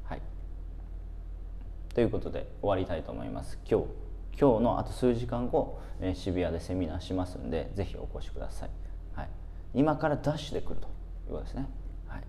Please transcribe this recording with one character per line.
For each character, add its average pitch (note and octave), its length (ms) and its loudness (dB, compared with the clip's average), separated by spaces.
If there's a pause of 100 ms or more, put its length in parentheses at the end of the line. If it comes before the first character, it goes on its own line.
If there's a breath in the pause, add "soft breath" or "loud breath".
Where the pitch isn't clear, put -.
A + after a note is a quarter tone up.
は D#2 120 -4
い。 - 60 -6 (1700)
と A#2 60 4
い A#2+ 40 10
う - 60 6
こ G#2 100 2
と E2 100 -2
で、 - 160 -2 (160)
終 G2+ 80 4
わ F#2 60 6
り F#2 100 2
た E2+ 100 0
い D#2 60 -2
と - 100 -6
思 A#1 100 -4
い A1+ 60 -4
ま A1 160 -4
す。 - 140 -4 (120)
今 G#2 100 6
日、 - 60 0 (540)
今 B2 180 10
日 A#2 60 6
の A2+ 140 4
あ A#2 60 0
と - 80 -4
数 B2 220 6
時 A#2 120 0
間 A#2+ 220 0
後、 - 300 2 (200 loud breath)
え F#2 120 0
ー、 F2 40 2
渋 F2+ 280 2
谷 D#2+ 100 2
で E2 80 0
セ F2+ 140 -2
ミ F#2 120 2
ナ D#2 100 -2
ー F2 40 -2
し F#2 140 -2
ま F2+ 100 2
す - 140 -6
ん A#1 100 -4
で、 D2+ 260 0
ぜ G2+ 100 2
ひ - 120 -4
お - 100 -6 (120)
越 - 80 -4
し - 40 -6
く - 80 -4
だ - 120 -2
さ - 160 -4
い。 - 40 -4 (440 loud breath)
は D3+ 80 -4
い。 - 60 -4 (440 loud breath)
今 D3 240 6
か D#3 120 2
ら D3 80 4
ダ D3+ 180 2
ッ - 20 0
シ - 140 -4
ュ - 40 -4
で - 60 0
来 - 140 2
る - 20 4
と - 120 2 (400)
い - 20 -6
う - 20 -2
こ - 60 -4
と - 60 -4
で - 40 -4
す - 60 -6
ね。 C3+ 120 -2 (400)
は - 120 -6
い。 - 100 -6